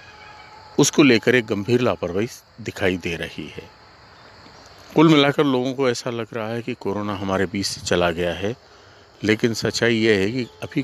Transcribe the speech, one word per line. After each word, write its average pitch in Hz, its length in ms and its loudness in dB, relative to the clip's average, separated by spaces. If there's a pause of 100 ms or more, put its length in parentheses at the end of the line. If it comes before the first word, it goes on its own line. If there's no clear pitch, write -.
(800)
उसको 147 240 4
लेकर 120 320 4
एक 123 100 2
गंभीर 113 360 -2
लापरवाही 98 460 -2 (340)
दिखाई 95 360 -2
दे 85 180 -6
रही 80 320 -10
है। - 160 -16 (1300)
कुल 156 180 6
मिलाकर 143 340 4
लोगों 131 300 0
को 131 160 0
ऐसा 120 200 -4
लग 117 240 -8
रहा 113 140 -6
है 117 140 -6
कि 120 140 -8
कोरोना 104 400 -4
हमारे 95 300 0
बीच 95 200 -6
से - 160 -8
चला 90 300 2
गया 85 220 -4
है, 98 220 -6 (680)
लेकिन 110 320 2
सच्चाई 113 420 0
यह 110 240 4
है 98 120 0
कि 127 140 -6 (180)
अभी - 200 -6